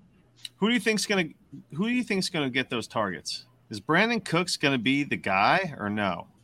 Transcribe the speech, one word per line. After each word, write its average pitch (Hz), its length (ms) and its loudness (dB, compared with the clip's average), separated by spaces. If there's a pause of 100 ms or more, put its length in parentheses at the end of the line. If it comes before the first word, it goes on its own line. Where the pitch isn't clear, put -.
(560)
Who 196 120 2
do 240 60 4
you 240 60 2
think's 214 260 0
gonna, 190 180 2 (500)
who 196 140 -2
do 240 60 0
you 247 100 2
think's 190 240 -2
gonna 143 220 -2
get 127 200 -2
those 117 160 -2
targets? - 600 -4 (240)
Is 107 100 -8
Brandon 214 400 2
Cooks 170 360 -2
gonna 139 220 2
be 131 260 2
the 120 120 -4
guy 131 600 2
or 104 120 -4
no? 98 360 -2 (180)